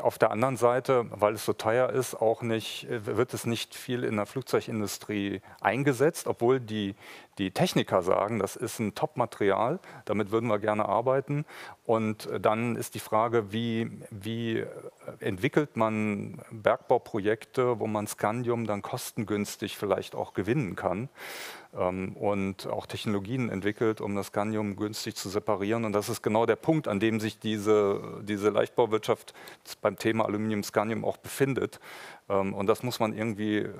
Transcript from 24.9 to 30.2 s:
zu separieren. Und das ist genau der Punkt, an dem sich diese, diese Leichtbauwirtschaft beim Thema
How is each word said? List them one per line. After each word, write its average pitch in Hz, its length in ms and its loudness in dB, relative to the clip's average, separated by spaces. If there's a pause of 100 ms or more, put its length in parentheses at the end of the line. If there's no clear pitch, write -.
zu - 120 -8
separieren. 104 560 0
Und 104 80 -2
das 104 160 0
ist 113 140 -4
genau 113 240 4
der 110 100 4
Punkt, 156 300 0
an 101 140 0
dem 113 180 4
sich 107 200 -4
diese, 107 840 2
diese 104 280 2
Leichtbauwirtschaft 110 840 2 (480)
beim 101 160 2
Thema 110 300 2